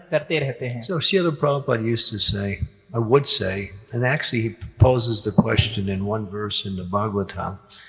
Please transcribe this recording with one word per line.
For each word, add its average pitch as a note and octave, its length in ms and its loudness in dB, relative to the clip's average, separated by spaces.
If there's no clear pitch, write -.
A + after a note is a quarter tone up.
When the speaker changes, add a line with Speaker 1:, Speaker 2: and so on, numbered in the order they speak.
Speaker 1:
करते D#3 280 0
रहते C3+ 280 -4
हैं। A#2+ 160 -6
Speaker 2:
So F#3+ 100 -8
Srila F3 380 2
Prabhupada C3+ 640 0
used - 180 -2
to G2+ 220 2
say, G2+ 460 -4
I A#2 60 -2
would B2 280 4
say, F#2+ 440 0
and A#2+ 120 0
actually B2+ 380 0
he A2+ 140 -4
poses A#2+ 440 4
the G#2+ 80 -2
question G#2 580 2
in G2 160 -2
one G#2 240 -4
verse G#2 380 -6
in G2 100 -4
the F#2 80 -8
Bhagavatam, G2 760 -2